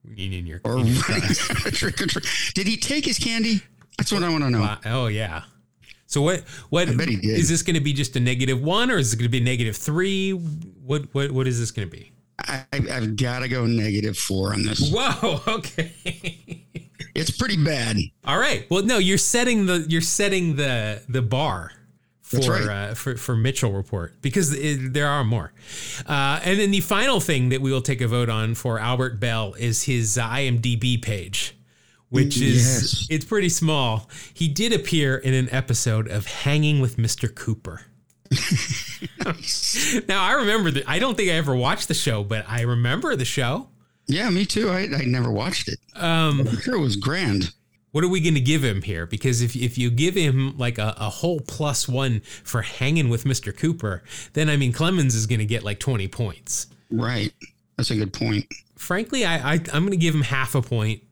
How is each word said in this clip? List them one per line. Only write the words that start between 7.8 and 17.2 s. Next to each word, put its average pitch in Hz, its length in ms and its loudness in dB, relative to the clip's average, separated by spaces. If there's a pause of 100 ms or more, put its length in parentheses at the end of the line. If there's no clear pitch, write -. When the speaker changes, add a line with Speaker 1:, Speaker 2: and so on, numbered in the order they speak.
Speaker 1:
be 147 120 0
just 135 240 -2
a 131 40 2
negative 123 420 2
one 202 280 2
or 240 80 2
is 120 140 2
it 113 40 0
gonna 120 120 0
be 123 120 2
negative 120 360 0
three? 190 540 0
What, 156 800 -4
what, 139 200 0
what 131 160 2
is 123 100 0
this 117 140 -2
gonna 101 160 -6
be? - 240 -18 (260)
Speaker 2:
I, 131 340 -6
I've 123 440 -2
gotta 123 320 -2
go 123 180 0
negative 107 500 0
four 98 380 -2
on 101 80 0
this. 127 320 0
Speaker 1:
Whoa, 220 540 0
<laughs> - 0 -
okay. - 1120 -6 (540)
Speaker 2:
It's 156 160 -2